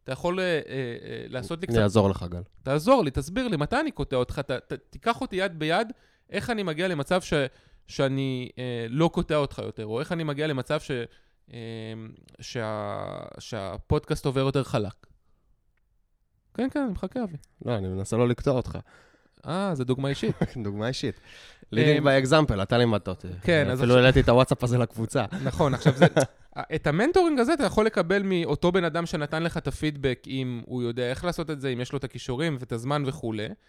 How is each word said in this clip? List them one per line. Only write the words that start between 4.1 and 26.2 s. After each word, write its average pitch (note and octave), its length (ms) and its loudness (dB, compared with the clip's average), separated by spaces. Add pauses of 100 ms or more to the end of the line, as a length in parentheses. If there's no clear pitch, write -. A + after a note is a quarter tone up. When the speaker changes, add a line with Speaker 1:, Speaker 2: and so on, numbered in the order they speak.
Speaker 1:
אותך? B2+ 240 -2
ת-, C#3 120 -6
ת-, - 220 -6 (160)
תיקח - 320 -2
אותי B3 140 -8
יד F#3 240 -4
ביד, F3+ 340 0 (360)
איך - 200 -6
אני G#3+ 140 -2
מגיע E3+ 240 -2
למצב F3+ 340 0
ש-, - 120 -4 (540)
שאני, C3+ 720 -2
אה, B2 320 -6
לא D3+ 240 4
קוטע E3 220 -2
אותך C#3 300 -2
יותר, G#2+ 200 -8
או A2 140 -4
איך D#3 120 -6
אני E3 120 -4
מגיע D3 240 -4
למצב D3+ 320 -2
ש-, - 120 -10 (640)
אה, A#2+ 40 -14 (840)
שה-, G#2 800 -6 (200)
שהפודקאסט A2 840 -4
עובר C3+ 160 0
יותר C3+ 220 2
חלק." - 440 -4 (1500)
כן, B3 180 -2
כן, D4+ 80 -2
אני C4 120 -2
מחכה, F#3+ 320 -6
אבי. F3 140 -8 (280)
Speaker 2:
לא, A#2+ 120 -2
אני F#2+ 100 -4
מנסה F#2+ 300 -2
לא A#2+ 100 4
לקטוע B2 260 0
אותך. - 240 -4 (680)
Speaker 1:
אה, F#3+ 280 -2
זה C3 80 -4
דוגמה C3 260 0
אישית. F#3 260 -2 (160)
Speaker 2:
<laughs> A#2+ 120 -8
דוגמה G2+ 240 -4
אישית. C3 320 -4 (540)
Leading C#3+ 240 6
Speaker 1:
אמ, D3 100 4
Speaker 2:
by C3+ 180 6
example, C3 380 4
אתה A#2 140 2
לימדת A#2 300 4
אותי. F#2 200 -8 (140)
Speaker 1:
כן, D#3 280 4
אז B2+ 100 -2
Speaker 2:
אפילו A#2+ 140 6
Speaker 1:
עכשיו B2+ 40 10
Speaker 2:
העליתי C3 220 8
את C3 100 4
הוואטסאפ B2+ 340 6
הזה B2 140 2
לקבוצה. A2+ 480 -2 (180)
Speaker 1:
נכון, C3+ 300 0
עכשיו C3 200 4
זה, C#3+ 120 6 (360)